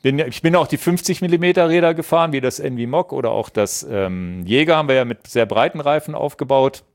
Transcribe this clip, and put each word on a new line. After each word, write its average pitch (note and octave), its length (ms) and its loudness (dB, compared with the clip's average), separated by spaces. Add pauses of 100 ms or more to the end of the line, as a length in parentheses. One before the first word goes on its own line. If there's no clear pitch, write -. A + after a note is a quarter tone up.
bin, C3+ 160 2
ich D3 240 -4
bin E3 120 2
auch E3 120 4
die D3 100 -2
fünfzig F3 460 -2
Millimeter F3 480 2
Räder E3+ 240 4
gefahren, E3 380 0
wie C3+ 100 -2
das B2+ 180 -2
N B2+ 180 -4
V A#2 80 -4
Mock D#3+ 280 -2
oder B2+ 160 -2
auch G#2+ 180 -2
das, - 420 -2
ähm, F#2 540 -4
Jäger D3 320 2
haben D3+ 120 0
wir C3 80 4
ja B2+ 100 2
mit A#2 200 -10
sehr A#2 200 0
breiten B2 340 0
Reifen D3 340 -2
aufgebaut. C3+ 720 -2 (100)